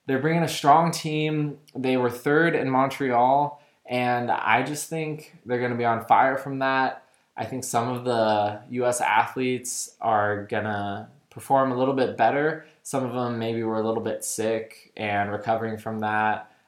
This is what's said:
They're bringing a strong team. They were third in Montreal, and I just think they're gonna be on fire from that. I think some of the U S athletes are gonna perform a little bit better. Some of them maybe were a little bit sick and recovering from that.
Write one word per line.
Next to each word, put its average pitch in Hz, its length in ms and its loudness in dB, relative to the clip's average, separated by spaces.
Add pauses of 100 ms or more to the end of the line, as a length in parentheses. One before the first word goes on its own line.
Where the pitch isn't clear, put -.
They're 135 140 0
bringing 160 240 0
a 151 60 0
strong 160 420 6
team. 151 680 -2 (160)
They 131 220 0
were 123 140 2
third 151 440 2
in 135 140 0
Montreal, 131 960 2 (240)
and 123 440 -2
I 113 320 2
just 147 280 -6
think 156 560 -8
they're 120 120 0
gonna 120 160 -2
be 120 120 -2
on 113 180 0
fire 135 320 6
from 135 220 -6
that. 135 440 0 (320)
I 113 120 -6
think 123 180 -8
some 120 240 0
of 120 160 -4
the 107 640 2
U 123 160 -4
S 123 160 0
athletes 123 1040 0
are 104 420 0
gonna 104 640 -4 (220)
perform 135 400 2
a 123 60 -2
little 131 180 2
bit 120 220 0
better. 143 500 0 (160)
Some 131 220 -4
of 120 80 -6
them 123 260 -4
maybe 113 240 -2
were 110 160 -2
a 110 80 0
little 113 160 -2
bit 110 220 -4
sick - 720 -4
and 104 340 -2
recovering 113 480 -4
from 110 220 -8
that. 107 500 -2 (180)